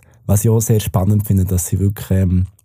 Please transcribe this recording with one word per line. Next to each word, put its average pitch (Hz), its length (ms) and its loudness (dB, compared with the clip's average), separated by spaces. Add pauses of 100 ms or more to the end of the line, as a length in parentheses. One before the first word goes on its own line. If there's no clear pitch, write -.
(280)
Was 101 180 2
ich 117 40 2
auch 113 120 2
sehr 110 180 0
spannend 104 480 0
finde, 95 160 2
dass 90 240 -2
sie 95 120 -2
wirklich, 98 300 -2
ähm, 92 360 0 (200)